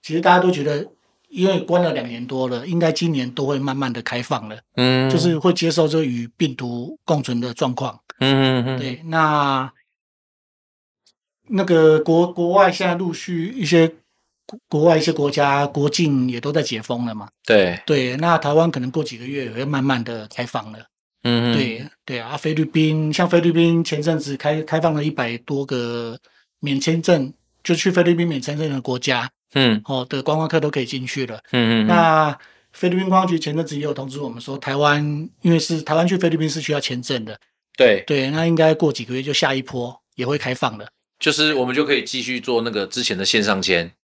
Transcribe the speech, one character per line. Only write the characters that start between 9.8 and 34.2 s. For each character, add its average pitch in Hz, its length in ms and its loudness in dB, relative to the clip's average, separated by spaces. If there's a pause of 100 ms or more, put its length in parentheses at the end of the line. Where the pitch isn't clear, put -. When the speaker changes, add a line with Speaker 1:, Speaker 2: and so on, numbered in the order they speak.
Speaker 1:
那 190 160 0
个 160 340 8
国-， 165 340 4
国 175 180 -2
外 190 200 6
现 185 160 -2
在 175 80 2
陆 175 180 -4
续 175 440 -6
一 226 80 -2
些 165 240 6 (580)
国-， 226 120 -18 (100)
国 151 160 0
外 170 120 6
一 160 40 2
些 160 120 0
国 143 180 0
家 143 360 0
国 143 220 0
境 143 400 0
也 120 120 -6
都 143 120 -6
在 151 100 0
解 113 180 -6
封 120 240 -6
了 113 100 -6
嘛。 104 140 -12 (160)
Speaker 2:
对。 92 400 4
Speaker 1:
对， 127 340 0
那 165 200 2
台 143 140 -2
湾 165 180 4
可 143 80 -6
能 127 120 -4
过 156 120 -4
几 123 160 -10
个 120 60 -14
月 135 220 -8
也 113 40 -8
会 120 140 -6
慢 139 180 -2
慢 131 220 0
的 110 240 -10
开 - 180 -8
放 110 260 -8
了。 110 60 -18 (460)
Speaker 2:
嗯， 120 280 2
嗯。 113 40 2
Speaker 1:
对， 117 280 -4 (200)
对 127 140 -8
啊， 120 180 -10
菲 156 180 -4
律 151 100 0
宾， 156 480 0
像 180 160 2
菲 175 120 6
律 170 100 2
宾 165 320 4
前 156 180 -4
阵 160 180 0
子 143 180 -8
开-， 156 260 -2
开 156 180 -2
放 160 140 2
了 147 80 -2
一 151 80 0
百 120 280 -4
多 139 280 -6
个 120 520 -6 (420)
免 143 200 -2
签 165 220 0
证， 151 300 2 (320)
就 175 100 0
去 175 160 0
菲 175 120 4
律 170 120 4
宾 170 120 0
免 147 140 -4
签 143 160 -8
证 156 140 -4
的 135 100 -4
国 123 180 -4
家， 127 300 -2 (260)
Speaker 2:
嗯。 117 320 4
Speaker 1:
哦， 131 220 -4
的 139 140 -6
观 151 140 0
光 160 120 -2
客 156 120 2
都 147 100 -2
可 139 100 -2
以 123 60 -2
进 131 180 -8
去 127 220 -6
了。 110 140 -12 (100)
Speaker 2:
嗯， 113 340 4
嗯， - 0 -
嗯。 - 40 2
Speaker 1:
那 160 500 4 (340)
菲 - 160 -2
律 175 80 0
宾 190 120 -2
观 190 140 4
光 185 40 0
局 175 120 0
前 151 180 -4
阵 160 100 -4
子 147 100 -8
也 143 60 -6
有 147 100 -4
通 135 160 -8
知 135 120 -12